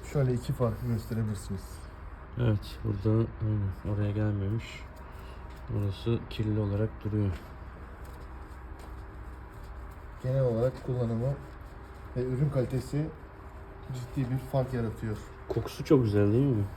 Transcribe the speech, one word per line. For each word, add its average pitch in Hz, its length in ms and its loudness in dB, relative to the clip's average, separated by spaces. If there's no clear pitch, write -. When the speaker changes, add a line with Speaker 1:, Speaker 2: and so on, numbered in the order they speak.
Speaker 1:
Şöyle 127 180 6
iki 123 180 0
farkı 117 340 0
gösterebilirsiniz. 107 760 0
Speaker 2:
Evet, 107 440 2
burada 110 420 4
aynen 104 520 0
oraya 101 160 2
gelmemiş. 104 540 2
Orası 101 400 2
kirli 107 300 0
olarak 101 280 2
duruyor. 104 260 2
Speaker 1:
Genel 131 220 4
olarak 120 420 4
kullanımı 123 480 2
ve 123 80 2
ürün 131 300 4
kalitesi 131 520 2
ciddi 123 360 -2
bir 131 80 2
fark 131 360 0
yaratıyor. 110 420 -2
Speaker 2:
Kokusu - 360 -2
çok 135 180 10
güzel 104 300 6
değil 131 140 6
mi? 107 180 4